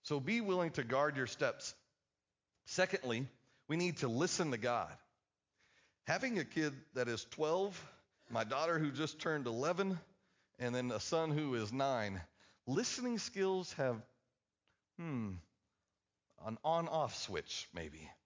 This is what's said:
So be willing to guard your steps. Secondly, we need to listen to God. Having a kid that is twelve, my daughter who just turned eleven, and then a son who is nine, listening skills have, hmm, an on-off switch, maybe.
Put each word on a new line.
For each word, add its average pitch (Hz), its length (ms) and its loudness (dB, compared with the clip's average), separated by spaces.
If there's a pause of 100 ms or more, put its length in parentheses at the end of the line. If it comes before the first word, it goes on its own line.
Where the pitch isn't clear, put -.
So 147 160 0
be 208 220 2
willing 180 300 2
to 147 120 -2
guard 135 340 4
your 127 100 0
steps. - 480 -2 (880)
Secondly, 135 640 0 (380)
we 151 80 0
need 175 220 2
to 139 100 0
listen 147 440 2
to 120 60 0
God. 107 400 0 (1080)
Having 214 340 2
a 135 60 0
kid 151 280 0 (200)
that 127 140 0
is 117 180 -2
twelve, 175 540 0 (500)
my 113 140 0
daughter 151 360 0
who 147 120 2
just 151 280 -4
turned 151 280 -2
eleven, 170 520 0 (580)
and 123 160 0
then 123 180 0
a 107 80 0
son 160 300 2
who 147 260 2
is 107 180 0
nine, 117 480 0 (440)
listening 233 540 0
skills 190 540 0
have, 123 280 0 (960)
hmm, 123 360 -4 (1080)
an 110 200 -6
on-off 160 520 0
switch, - 560 -6
maybe. 78 380 -10 (160)